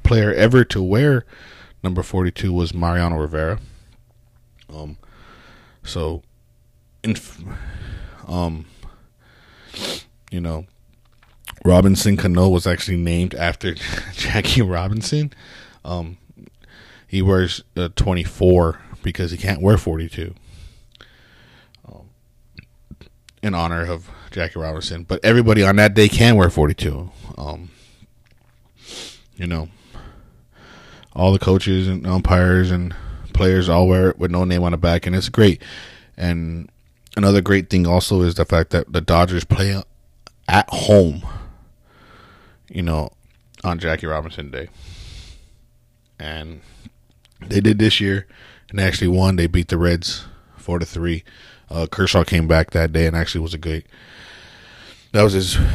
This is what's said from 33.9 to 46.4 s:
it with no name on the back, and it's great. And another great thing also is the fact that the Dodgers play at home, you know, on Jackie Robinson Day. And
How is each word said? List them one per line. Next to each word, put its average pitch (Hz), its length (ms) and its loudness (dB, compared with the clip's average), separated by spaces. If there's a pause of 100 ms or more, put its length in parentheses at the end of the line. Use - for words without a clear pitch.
it - 100 0
with 90 120 -2
no 90 140 0
name 90 180 0
on 87 100 0
the 85 60 -2
back, 85 280 0
and 90 80 -2
it's 92 140 -2
great. 101 340 4 (540)
And 85 540 -4 (440)
another 101 280 4
great 95 260 0
thing 90 180 2
also 90 360 2
is 85 140 0
the 82 100 0
fact 82 240 0
that 87 200 -2
the 82 120 -2
Dodgers 85 420 2
play 98 380 0 (640)
at 101 220 2
home, 92 520 4 (1500)
you 92 140 -8
know, 80 280 -4 (540)
on 87 140 -4
Jackie 80 280 -4
Robinson 78 440 -8
Day. 65 180 -12 (1500)
And 78 420 -14 (800)